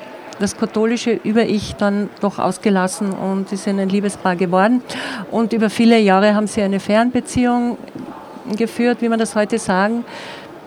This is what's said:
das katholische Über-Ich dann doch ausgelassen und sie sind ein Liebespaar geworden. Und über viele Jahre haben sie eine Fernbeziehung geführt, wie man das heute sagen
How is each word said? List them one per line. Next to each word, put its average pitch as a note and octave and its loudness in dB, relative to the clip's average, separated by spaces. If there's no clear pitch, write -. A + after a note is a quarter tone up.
das G3 -2
katholische A3 0
Über-Ich G#3 0
dann G3+ 0
doch G3+ -2
ausgelassen F#3+ 0
und F#3+ -4
sie G3+ -4
sind G3 -2
ein G3 0
Liebespaar F#3+ 0
geworden. F#3+ 2
Und A3+ 0
über A3 2
viele A#3 6
Jahre G3+ 6
haben G#3+ 0
sie G3+ -4
eine G3 0
Fernbeziehung A#3+ 0
geführt, A#3 0
wie A#3 0
man A3+ 0
das A3 -2
heute G#3+ 0
sagen G#3+ 0